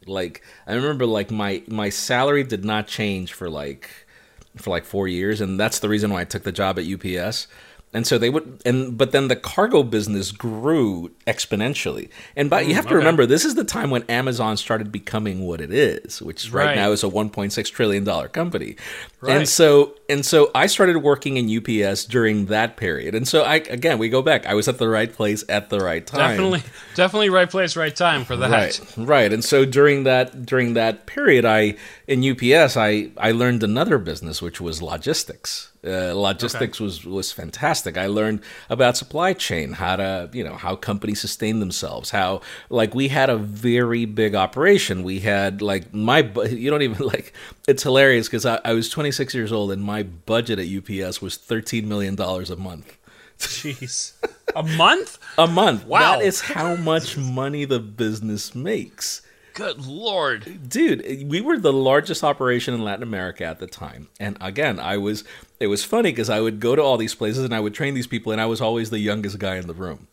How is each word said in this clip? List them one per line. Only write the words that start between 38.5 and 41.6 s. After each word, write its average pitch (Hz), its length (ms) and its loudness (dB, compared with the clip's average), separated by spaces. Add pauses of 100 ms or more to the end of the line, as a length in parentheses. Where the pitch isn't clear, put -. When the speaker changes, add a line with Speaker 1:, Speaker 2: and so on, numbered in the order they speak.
Speaker 1:
about 123 280 2
supply 165 340 -2
chain, 80 420 -4
how 90 220 -2
to, 95 380 -4
you 120 100 -6
know, 76 120 -10
how 92 200 0
companies 104 460 -4
sustain 110 400 -2